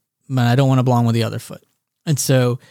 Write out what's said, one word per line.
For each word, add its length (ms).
but 160
I 80
don't 140
wanna 160
belong 200
with 100
the 100
other 160
foot. 220
And 120
so 420